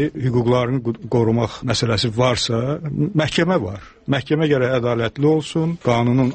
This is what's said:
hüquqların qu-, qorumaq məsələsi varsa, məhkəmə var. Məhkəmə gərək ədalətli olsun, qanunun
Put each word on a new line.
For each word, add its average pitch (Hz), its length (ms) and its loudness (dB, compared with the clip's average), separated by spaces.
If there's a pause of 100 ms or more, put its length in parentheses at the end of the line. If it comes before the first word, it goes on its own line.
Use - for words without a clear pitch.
(160)
hüquqların 123 680 0
qu-, 113 140 -4 (140)
qorumaq 113 560 2
məsələsi 113 480 0
varsa, 123 720 0
məhkəmə 156 720 0
var. 101 340 -10 (120)
Məhkəmə 151 420 0
gərək 131 300 2
ədalətli 117 500 0
olsun, 160 460 0 (100)
qanunun 120 520 2